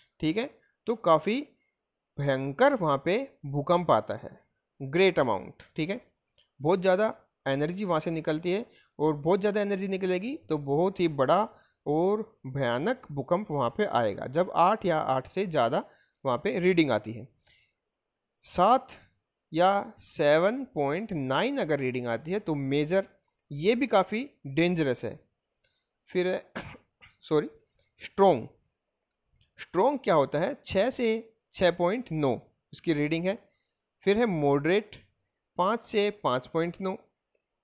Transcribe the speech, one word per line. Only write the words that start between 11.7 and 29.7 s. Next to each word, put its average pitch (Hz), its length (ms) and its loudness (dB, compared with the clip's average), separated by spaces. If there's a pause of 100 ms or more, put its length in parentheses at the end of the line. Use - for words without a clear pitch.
और 180 360 0 (260)
भयानक 135 640 -2
भूकंप 165 400 -2
वहाँ 135 260 0
पे 208 100 0
आएगा, 113 400 -2
जब 165 300 -2
आठ 196 280 4
या 160 140 2
आठ 131 280 -2
से 196 200 -6
ज़्यादा 147 360 0 (420)
वहाँ 123 140 0
पे 208 200 -4
रीडिंग 170 320 4
आती 110 220 -2
है। 117 140 -16 (1200)
सात 226 540 2 (520)
या 196 500 2
सेवन 175 600 2 (120)
पॉइंट 156 380 -4
नाइन 156 460 -2
अगर 151 200 0
रीडिंग 123 300 -4
आती 135 220 -6
है 202 80 -4
तो 165 160 -4
मेजर, 151 520 0 (440)
ये 165 240 0
भी 247 120 0
काफ़ी 220 420 0 (180)
डेंजरस 156 580 0
है। - 140 -10 (880)
फिर 180 180 0 (280)
<coughs> - 640 -18
सॉरी, 156 280 0 (520)
स्ट्रॉन्ग, 180 460 2 (1120)
स्ट्रॉन्ग 247 400 0